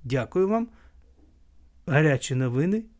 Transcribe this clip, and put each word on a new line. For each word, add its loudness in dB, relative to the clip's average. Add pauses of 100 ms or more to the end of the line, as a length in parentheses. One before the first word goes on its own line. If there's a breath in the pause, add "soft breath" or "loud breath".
Дякую -2
вам. 0 (1160 soft breath)
Гарячі 2
новини. 0 (160)